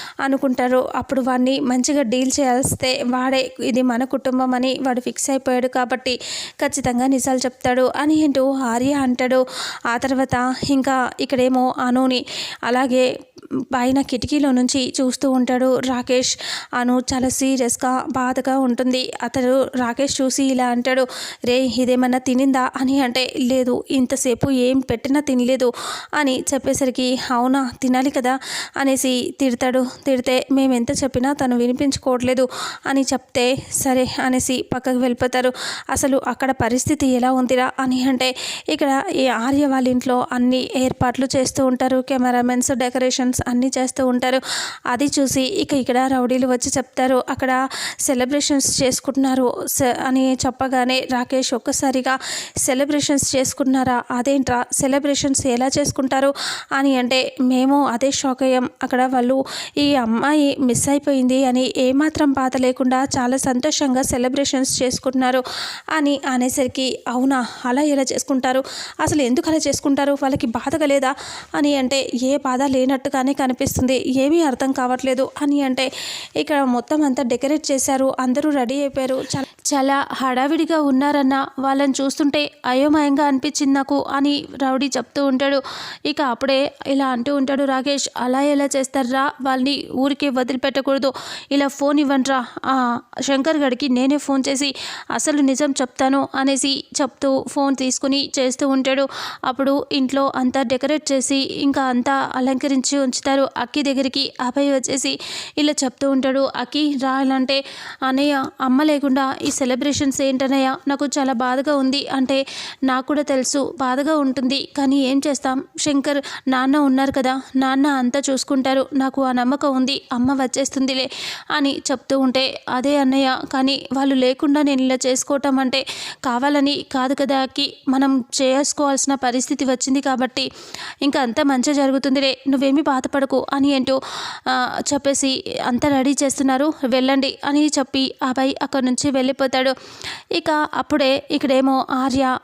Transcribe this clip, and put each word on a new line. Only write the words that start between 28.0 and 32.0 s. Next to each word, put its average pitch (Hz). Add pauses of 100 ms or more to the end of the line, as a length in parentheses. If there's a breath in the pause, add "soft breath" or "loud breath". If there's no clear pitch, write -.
కదా" 262 (380 loud breath)
అనేసి 262
తిడతాడు. 254 (200)
తిడితే, 254
"మేమెంత 262 (120)
చెప్పినా 262
తను 254
వినిపించుకోవట్లేదు" 254 (360 loud breath)